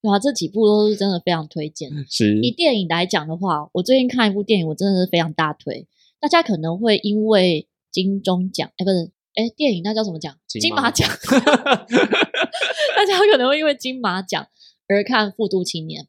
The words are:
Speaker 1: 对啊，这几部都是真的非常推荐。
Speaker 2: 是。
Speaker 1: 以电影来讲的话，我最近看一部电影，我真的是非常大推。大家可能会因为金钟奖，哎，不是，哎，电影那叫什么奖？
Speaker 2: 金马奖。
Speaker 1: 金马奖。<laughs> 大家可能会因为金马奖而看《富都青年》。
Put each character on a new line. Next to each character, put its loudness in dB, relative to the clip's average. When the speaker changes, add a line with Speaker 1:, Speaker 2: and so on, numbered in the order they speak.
Speaker 1:
对 2
啊， 2
这 0
几 -4
部 0
都 4
是 0
真 -2
的 -2
非 -2
常 -4
推 -8
荐。 -12
Speaker 2:
是。 2
Speaker 1:
以 0
电 0
影 -2
来 0
讲 -2
的 -8
话， -4
我 -2
最 2
近 2
看 0
一 -4
部 -2
电 2
影， -2
我 -4
真 0
的 2
是 0
非 0
常 0
大 -2
推。 -12
大 -2
家 4
可 -2
能 -4
会 2
因 -2
为 2
金 -2
钟 -2
奖， -8
哎， -4
不 0
是， 0
哎， -2
电 0
影 -4
那 -4
叫 -2
什 -6
么 -10
奖？ -12
Speaker 2:
金 -2
马 0
奖。 0
Speaker 1:
金 0
马 4
奖。 -10
<laughs> 4
大 4
家 2
可 6
能 2
会 2
因 -2
为 2
金 -8
马 -2
奖 -6
而 4
看 0
《富 -2
都 -2
青 -8
年》。 -12